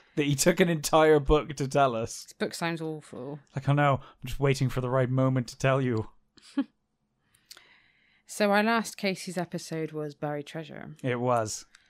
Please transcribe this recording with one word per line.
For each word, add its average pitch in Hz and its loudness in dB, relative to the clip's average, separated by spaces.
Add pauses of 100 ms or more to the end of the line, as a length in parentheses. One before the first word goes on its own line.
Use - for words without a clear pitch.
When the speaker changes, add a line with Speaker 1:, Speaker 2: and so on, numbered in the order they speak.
(160)
Speaker 1:
that 151 0
he 147 2
took 175 4
an 180 4
entire 156 6
book 143 2
to 143 -4
tell 135 2
us. - -8
Speaker 2:
This - -20
book - -6
sounds 165 -4
awful. 151 -10 (140)
Speaker 1:
Like, 139 -6
"Oh 139 4
no, 143 4
I'm - -10
just - -6
waiting 139 2
for 131 -4
the 123 -2
right 127 2
moment 131 0
to - -16
tell 135 2
you." 117 -2 (480)
Speaker 2:
<laughs> 277 -2 (1600)
So 208 0
our 208 4
last 226 0
Casey's 185 -4
episode 165 -6
was 151 -8
Buried 147 -8
Treasure. 151 -14
Speaker 1:
It 123 -2
was. 120 0 (240)